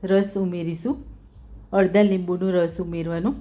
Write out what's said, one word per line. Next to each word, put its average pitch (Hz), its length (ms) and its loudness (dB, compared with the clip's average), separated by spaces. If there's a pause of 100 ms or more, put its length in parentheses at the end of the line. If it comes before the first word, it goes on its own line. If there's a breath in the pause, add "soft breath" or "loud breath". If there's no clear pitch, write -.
રસ 196 340 2
ઉમેરીશું. 175 580 -2 (760)
અડધા 196 280 4
લીંબુનો 185 500 2
રસ 170 300 2
ઉમેરવાનો. 170 600 -2